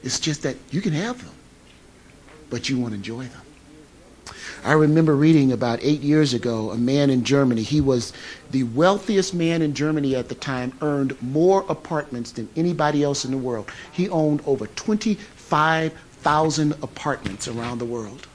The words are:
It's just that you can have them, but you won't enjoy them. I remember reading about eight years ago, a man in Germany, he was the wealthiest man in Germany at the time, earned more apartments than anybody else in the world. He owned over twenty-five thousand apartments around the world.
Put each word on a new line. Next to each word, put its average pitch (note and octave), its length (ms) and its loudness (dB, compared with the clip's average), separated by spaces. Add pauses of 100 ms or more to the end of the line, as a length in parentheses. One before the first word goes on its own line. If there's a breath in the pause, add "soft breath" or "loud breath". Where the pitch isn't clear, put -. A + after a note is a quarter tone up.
It's - 180 -6
just D3+ 240 -4
that C3+ 120 -4 (160)
you D#3+ 80 -2
can G3 140 -2
have A#3 300 -4
them, - 120 -20 (1120)
but A#2+ 200 -6
you C3 100 0
won't A#2 140 -4
enjoy A2 320 -8
them. - 160 -18 (1200 loud breath)
I C3 100 2
remember D#3 400 6
reading C#3+ 380 6
about A#2 300 0
eight D3 180 2
years C#3+ 340 2
ago, A2+ 380 -2
a A2+ 60 -6
man C3+ 320 4
in B2+ 160 2
Germany, B2 380 2
he D3 180 0
was B2+ 320 0 (360 loud breath)
the C3+ 140 0
wealthiest F#3 720 2
man E3 280 0
in D3 120 0
Germany C#3+ 420 0
at B2 140 -4
the B2+ 60 -8
time, B2+ 360 -6 (100)
earned C#3 400 -2
more F3 460 2
apartments C#3+ 640 -6
than A2+ 240 -8
anybody D3+ 480 2
else C#3+ 220 -2
in C3 60 -4
the C3+ 60 -2
world. B2 320 -6 (220 loud breath)
He F3+ 160 -2
owned D#3 380 2
over C3 220 0
twenty-five D#3+ 1300 0
thousand D3+ 760 0 (100)
apartments B2 680 -8
around A#2 320 -6
the A#2+ 60 -4
world. A#2 500 -10